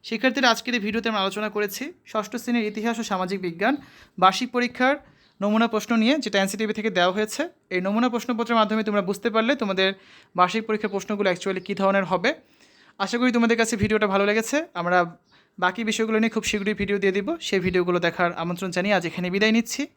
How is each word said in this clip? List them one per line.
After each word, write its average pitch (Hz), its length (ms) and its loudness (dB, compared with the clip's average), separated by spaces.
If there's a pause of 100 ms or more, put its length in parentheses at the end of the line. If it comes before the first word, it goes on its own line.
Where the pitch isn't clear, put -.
শিক্ষার্থীরা, 254 480 0
আজকের - 260 -4
এই 196 80 -2
ভিডিওতে 220 240 -2
আমরা 208 140 0
আলোচনা 202 320 -4
করেছি 208 280 -4 (280)
ষষ্ঠ 202 200 -4 (100)
শ্রেণীর 240 280 0
ইতিহাস 220 320 -4
ও - 100 -4
সামাজিক 185 340 -2
বিজ্ঞান 190 280 0 (480)
বার্ষিক 190 340 2
পরীক্ষার 247 380 2 (460)
নমুনা 214 320 2
প্রশ্ন 214 200 -2 (100)
নিয়ে, 247 120 4 (100)
যেটা 202 200 -2
এনসিটিভি 208 340 -2
থেকে 214 200 -2
দেওয়া 180 180 4
হয়েছে। 214 260 -4 (320)
এই 180 120 0
নমুনা 226 260 2
প্রশ্নপত্রের 233 480 0
মাধ্যমে 214 280 2
তোমরা 202 200 0
বুঝতে 202 260 -4
পারলে 226 180 2 (100)
তোমাদের 190 260 0 (500)
বার্ষিক 185 300 2
পরীক্ষার 214 260 -2
প্রশ্নগুলো 202 400 -2
actually 185 320 -4
কী 208 140 -6
ধরনের 196 320 2
হবে। 190 180 0 (680)
আশা 196 200 -2
করি 254 160 4
তোমাদের 233 240 4
কাছে 226 220 2
ভিডিওটা 214 300 2
ভালো 196 180 4
লেগেছে। 220 260 0 (240)
আমরা 175 180 2 (600)
বাকি 185 220 0 (100)
বিষয়গুলো 220 300 0
নিয়ে 226 160 0
খুব 208 140 -2
শীঘ্রই 208 300 -2
ভিডিও 202 220 0
দিয়ে 190 140 2
দিব। 202 120 -2 (200)
সেই 190 180 2
ভিডিওগুলো 180 400 2
দেখার 170 240 2 (120)
আমন্ত্রণ 180 340 -4
জানিয়ে 196 200 2
আজ 175 140 0
এখানে 180 240 -6
বিদায় 220 220 4
নিচ্ছি। 233 260 -2 (140)